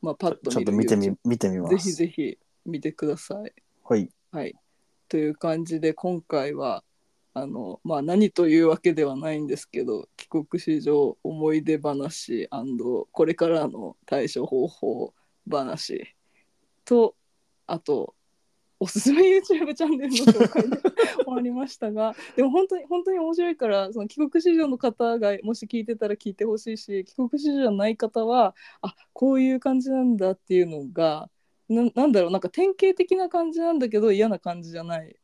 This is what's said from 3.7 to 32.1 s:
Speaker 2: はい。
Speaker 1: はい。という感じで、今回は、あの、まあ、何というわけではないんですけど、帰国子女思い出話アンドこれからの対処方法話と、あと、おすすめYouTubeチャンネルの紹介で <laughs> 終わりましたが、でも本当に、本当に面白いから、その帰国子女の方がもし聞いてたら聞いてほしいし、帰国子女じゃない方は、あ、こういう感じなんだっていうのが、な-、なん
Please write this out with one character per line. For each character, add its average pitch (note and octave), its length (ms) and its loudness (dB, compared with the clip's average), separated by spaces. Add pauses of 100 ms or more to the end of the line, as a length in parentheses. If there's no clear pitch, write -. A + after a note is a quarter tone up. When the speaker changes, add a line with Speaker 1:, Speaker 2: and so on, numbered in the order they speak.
Speaker 2:
は A#2 140 2
い。 G2 120 -2 (220)
Speaker 1:
は D#3 120 -8
い。 - 120 -10 (520)
と - 100 -2
い D3+ 120 0
う D3+ 60 -6
感 E3 300 -4
じ E3 140 -6
で、 D#3+ 140 0
今 F3 280 -4
回 D3 320 -4
は、 C3 300 -6 (500)
あ C3+ 120 -6
の、 A2+ 380 -12
ま D#3+ 140 -2
あ、 C#3+ 40 -2
何 F#3 300 4
と F3 160 2
い D#3+ 140 6
う E3 80 6
わ D#3+ 80 2
け F3 160 2
で D#3 100 0
は C#3 120 -2
な D#3 180 -6
い D3+ 80 -6
ん D3+ 60 -6
で C3+ 100 -4
す - 120 -16
け - 140 -6
ど、 A#2 320 -6
帰 - 140 -20
国 E3 320 -4
子 D#3 200 0
女 C#3+ 400 2
思 D#3 320 -2
い D#3 100 0
出 D#3 140 0
話 C#3+ 720 -6
ア B2 140 -8
ン C3 140 -6
ド A#2+ 340 -4
こ E3 140 4
れ D#3+ 100 0
か E3+ 140 0
ら D#3+ 180 0
の A2 380 -12
対 C3 240 -2
処 B2+ 160 -6
方 C3+ 220 0
法 - 460 -6 (340)
話 - 680 -6 (680)
と、 A#3 300 4 (520)
あ E3 120 -6
と、 C3 360 -4 (640)
お F#3+ 80 -2
す - 120 -2
す B3 120 2
め D4+ 100 6 (160)
YouTube E4 360 0
チ E4 100 -2
ャ D#4+ 40 0
ン D4+ 100 2
ネ C#4 100 -4
ル - 20 -2
の B3+ 80 -2
紹 A3+ 320 6
介 A3+ 200 0
で - 80 -2 (260)
<laughs> - 220 -2
終 B3+ 80 -6
わ B3 80 -2
り B3 100 -2
ま B3+ 160 -6
し - 100 -16
た G#3+ 140 -6
が、 A3 240 -2 (200)
で B3 80 4
も C#4 80 4
本 F#4 160 4
当 F#4+ 100 -4
に、 C#4+ 80 -8
本 F4 180 -2
当 F#4+ 80 0
に F#4 80 0
面 E4 140 0
白 F4 160 0
い D#4 80 -4
か B3 100 -2
ら、 G3 240 0
そ A3+ 80 -6
の G3+ 80 -6
帰 D4 220 -2
国 E4 120 2
子 F4 120 4
女 D#4+ 140 4
の B3+ 100 -2
方 A#3 420 0
が G3+ 240 0
も A3 100 -2
し A3+ 120 -8
聞 A#3 140 -4
い A3 60 -6
て A3+ 100 -4
た G#3+ 120 -4
ら G3+ 80 -2
聞 G#3 160 -8
い F#3+ 40 -10
て G#3 100 -2
ほ A3 120 0
し A3 160 -8
い G#3+ 40 -8
し、 G3 280 -6
帰 - 100 -20
国 B3+ 140 -2
子 D4 220 -2
女 C#4 100 0
じ B3+ 60 2
ゃ G#3+ 40 2
な G3+ 180 0
い A3+ 80 -4
方 A3+ 280 -2
は、 A#3 300 2 (260)
あ、 - 140 -8 (180)
こ C4+ 200 2
う C4 80 4
い C4 120 4
う C4 60 0
感 C4 220 0
じ C4 100 -4
な C4 120 0
ん A#3+ 140 2
だ F#3+ 140 0
っ F#3+ 40 -2
て - 200 -4
い F3+ 80 6
う - 40 2
の D3 200 -8
が、 D#3+ 420 -2 (380)
な-、 A#3 160 2 (120)
な C4 120 4
ん C#4+ 40 4